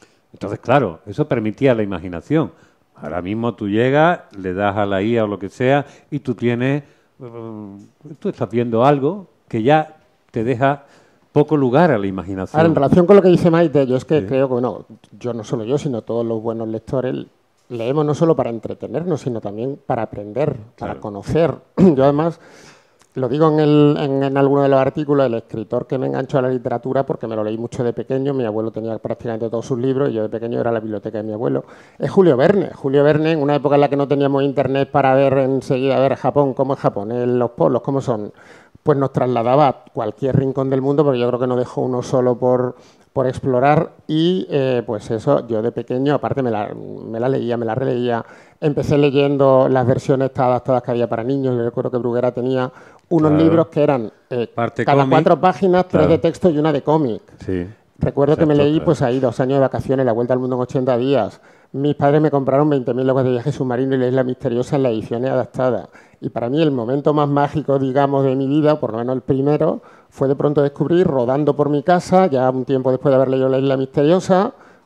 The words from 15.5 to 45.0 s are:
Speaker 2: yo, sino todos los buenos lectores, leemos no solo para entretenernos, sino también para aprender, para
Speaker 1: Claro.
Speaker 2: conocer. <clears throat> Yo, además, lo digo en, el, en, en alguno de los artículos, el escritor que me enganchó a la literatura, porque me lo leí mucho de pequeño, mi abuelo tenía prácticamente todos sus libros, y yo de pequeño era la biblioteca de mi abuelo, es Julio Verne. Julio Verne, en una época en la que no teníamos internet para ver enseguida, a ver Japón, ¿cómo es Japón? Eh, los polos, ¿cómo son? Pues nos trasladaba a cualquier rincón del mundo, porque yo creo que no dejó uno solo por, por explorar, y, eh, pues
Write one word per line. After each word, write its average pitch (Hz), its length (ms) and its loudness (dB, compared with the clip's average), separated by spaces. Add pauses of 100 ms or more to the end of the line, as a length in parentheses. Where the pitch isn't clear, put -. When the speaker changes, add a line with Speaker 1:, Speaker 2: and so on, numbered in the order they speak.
Speaker 2:
yo, 127 140 -2
sino 120 240 -4
todos 117 240 -4
los 113 160 -4
buenos 113 260 -6
lectores, 123 580 -6 (440)
leemos 127 360 -2
no 147 80 0
solo 165 220 2
para 120 140 -2
entretenernos, 117 720 -6
sino 120 200 -6
también 117 440 -8
para 117 180 -4
aprender, 107 460 -6 (280)
para - 160 -8
Speaker 1:
Claro. - 80 -16
Speaker 2:
conocer. 123 540 -2 (200)
<clears throat> - 20 -10
Yo, 165 260 4
además, 147 360 0 (760)
lo 131 140 -4
digo 151 220 2
en, 151 80 2
el, 147 400 4
en, 139 240 -2
en 139 140 -2
alguno 139 260 2
de 139 60 2
los 135 100 4
artículos, 139 480 0
el 117 80 -2
escritor 110 520 -6
que 139 120 -4
me 135 80 -4
enganchó 135 320 -4
a - 40 0
la 127 60 0
literatura, 127 560 -4
porque - 220 -6
me 113 80 -6
lo 107 80 -4
leí 110 140 -4
mucho 120 260 -6
de 117 100 -2
pequeño, 135 400 -4
mi 131 100 -2
abuelo 110 280 -4
tenía 110 280 -8
prácticamente 113 500 -8
todos 113 160 -6
sus 131 140 -4
libros, 135 300 0
y 117 40 -6
yo 110 100 -2
de 107 60 -4
pequeño 117 300 -6
era 117 120 -2
la 113 80 -2
biblioteca 107 400 -8
de 104 40 -8
mi 110 100 -8
abuelo, 135 300 -4 (360)
es 135 120 -4
Julio 175 260 6
Verne. 170 360 2
Julio 143 300 0
Verne, 156 300 2
en 156 80 -2
una 147 140 0
época 139 200 0
en 143 60 4
la 143 80 2
que 139 80 -2
no 139 100 0
teníamos 139 360 0
internet 135 480 0
para 131 240 2
ver 135 240 4
enseguida, 131 580 0
a - 20 2
ver 131 160 2
Japón, 139 400 0
¿cómo 135 180 0
es - 60 -8
Japón? 107 320 -2
Eh, 123 160 -2
los 123 240 0
polos, 143 320 0
¿cómo 139 180 -2
son? 107 320 -6 (480)
Pues 147 160 0
nos 135 160 -2
trasladaba 127 540 2
a 190 80 0 (180)
cualquier 127 420 -4
rincón 135 360 -2
del 135 100 0
mundo, 143 220 0
porque 135 160 2
yo 120 80 0
creo 123 120 -2
que 127 80 -2
no 127 80 0
dejó 127 260 -4
uno 127 200 -2
solo 123 380 0
por, 127 360 0 (380)
por 131 140 0
explorar, 139 640 0 (160)
y, 170 420 0
eh, 131 380 0
pues 110 240 -6